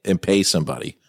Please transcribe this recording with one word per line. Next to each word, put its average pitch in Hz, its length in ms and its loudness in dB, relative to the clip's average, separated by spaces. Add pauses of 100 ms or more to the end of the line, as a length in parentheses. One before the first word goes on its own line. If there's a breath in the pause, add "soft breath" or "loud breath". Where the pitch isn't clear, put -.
and 95 160 0
pay 98 220 2
somebody. - 540 -4 (120)